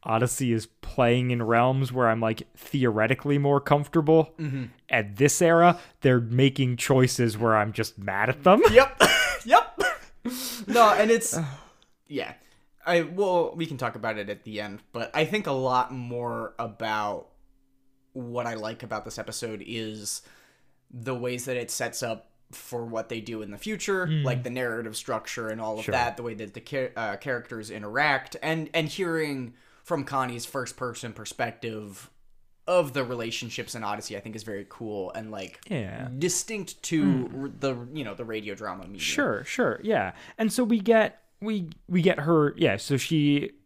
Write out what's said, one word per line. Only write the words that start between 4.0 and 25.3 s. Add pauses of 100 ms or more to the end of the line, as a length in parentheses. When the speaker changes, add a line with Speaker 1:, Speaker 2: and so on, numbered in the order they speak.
Speaker 2:
Mm-hmm. (260)
Speaker 1:
at
this
era, (220)
they're
making
choices
where
I'm
just
mad
at
them.
Speaker 2:
Yep.
<laughs> (360)
Yep. (840)
No,
and
it's, (360)
Speaker 1:
<sighs>
Speaker 2:
yeah. (540)
I,
well,
we
can
talk
about
it
at
the
end, (120)
but
I
think
a
lot
more
about (840)
what
I
like
about
this
episode
is (680)
the
ways
that
it
sets
up (220)
for
what
they
do
in
the
future,
Speaker 1:
Mm.
Speaker 2:
like
the
narrative
structure